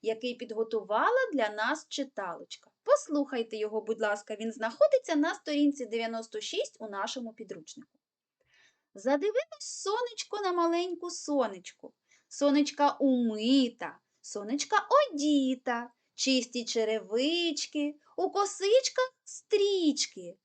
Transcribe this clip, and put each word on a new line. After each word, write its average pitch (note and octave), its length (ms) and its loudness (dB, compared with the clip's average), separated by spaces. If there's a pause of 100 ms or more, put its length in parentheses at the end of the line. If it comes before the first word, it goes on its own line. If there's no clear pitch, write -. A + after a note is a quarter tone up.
який A3 340 -4
підготувала A#3 960 0
для A3+ 160 2
нас A3+ 400 -4
читалочка. G3 800 -10 (180)
Послухайте C#4+ 680 2
його, G#3+ 240 -4
будь G#3+ 200 -4
ласка, G#3 380 -2
він A3+ 120 -2
знаходиться E4 640 2
на D#4+ 200 2
сторінці C#4+ 500 0
дев'яносто A3+ 560 -6
шість - 380 -6
у E4 100 -12
нашому A3+ 440 -6
підручнику. F#3+ 680 -16 (960)
Задивилось D4 500 0 (140)
сонечко A4 840 -4
на F#4 100 0
маленьку F4 580 0
сонечку. A#3 840 -4 (340)
Сонечка C#4+ 720 2
умита, A#3+ 1000 2 (240)
сонечка C#4+ 680 -2
одіта, C#4 1000 2 (260)
чисті B3 500 0
черевички, C#4+ 1300 -2 (220)
у F#4 140 -2
косичках A#4 840 2 (100)
стрічки. E4+ 1200 0